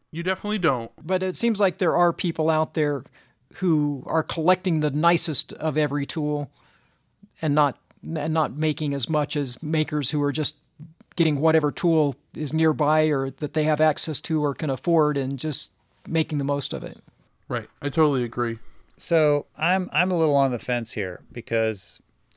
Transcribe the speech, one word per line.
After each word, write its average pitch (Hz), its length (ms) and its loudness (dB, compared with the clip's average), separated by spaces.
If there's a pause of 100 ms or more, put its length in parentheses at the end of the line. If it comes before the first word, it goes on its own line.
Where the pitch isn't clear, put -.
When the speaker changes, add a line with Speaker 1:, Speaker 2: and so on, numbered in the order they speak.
(100)
Speaker 1:
You 160 120 -8
definitely 196 360 -2
don't. 135 320 0 (160)
Speaker 2:
But 180 160 -2
it 185 140 -2
seems 226 240 2
like 190 160 2
there 160 200 2
are 175 160 4
people 160 360 -2
out 156 240 2
there 147 320 0 (520)
who 147 500 0
are 160 160 0
collecting 170 580 0
the 151 100 0
nicest 156 640 0
of 151 240 -4
every 143 300 0
tool 147 440 -4 (920)
and 147 120 2
not, 147 240 2 (240)
and 156 300 -4
not 143 240 0
making 151 380 -2
as 139 140 -4
much 151 280 -2
as 135 260 -4
makers 151 480 -2
who 147 120 -2
are 143 100 0
just 147 240 -2 (580)
getting 156 240 2
whatever 156 320 4
tool 156 460 2 (180)
is 147 200 -4
nearby 156 500 2
or 135 260 0
that 143 220 -8
they 151 120 0
have 151 160 0
access 156 420 2
to 156 200 0
or 143 120 0
can 147 160 -4
afford 147 480 2
and 135 200 -2
just - 320 -4 (380)
making 156 300 0
the 139 60 0
most 139 280 -2
of - 100 -6
it. - 160 -12 (500)
Speaker 1:
Right. 117 200 -6 (120)
I 143 100 -4
totally 139 340 2
agree. 117 340 -4 (380)
Speaker 3:
So 151 500 2 (120)
I'm, 180 340 0
I'm 180 180 0
a 180 60 0
little 156 200 4
on 139 160 4
the 120 60 -4
fence 120 340 -4
here 92 380 -6
because 110 720 -4 (360)